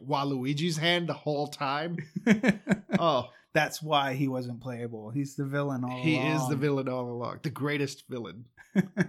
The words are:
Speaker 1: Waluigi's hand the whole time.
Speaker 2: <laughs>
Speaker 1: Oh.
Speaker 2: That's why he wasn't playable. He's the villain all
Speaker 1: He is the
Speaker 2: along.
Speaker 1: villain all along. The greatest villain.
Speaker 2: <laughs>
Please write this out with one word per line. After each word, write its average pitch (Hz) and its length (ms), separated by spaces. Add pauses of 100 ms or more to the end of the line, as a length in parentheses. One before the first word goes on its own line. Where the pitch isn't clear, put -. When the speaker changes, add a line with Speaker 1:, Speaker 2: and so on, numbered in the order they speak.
Speaker 1:
Waluigi's 143 720
hand 170 320
the - 60
whole 147 340
time. 147 480 (280)
Speaker 2:
<laughs> 220 120 (640)
Speaker 1:
Oh. 151 300 (260)
Speaker 2:
That's 151 280
why 143 320
he 139 140
wasn't 123 340
playable. 117 480
He's 139 260
the 143 80
villain 139 400
all 127 180
Speaker 1:
He 156 140
is 151 260
the 131 120
Speaker 2:
along. 135 60
Speaker 1:
villain 135 280
all 127 220
along. 117 320
The 151 80
greatest 139 580
villain. 117 380 (280)
Speaker 2:
<laughs> 196 100 (240)